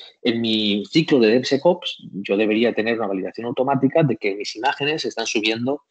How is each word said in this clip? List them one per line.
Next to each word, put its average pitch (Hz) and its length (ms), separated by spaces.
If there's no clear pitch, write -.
en 117 200
mi 107 440
ciclo 156 340
de 107 120
DevSecOps, 131 760
yo 101 160
debería 110 360
tener 113 240
una 113 100
validación 95 400
automática 131 560
de 123 120
que 98 200
mis 104 200
imágenes 143 460
se 120 80
están 113 160
subiendo 117 640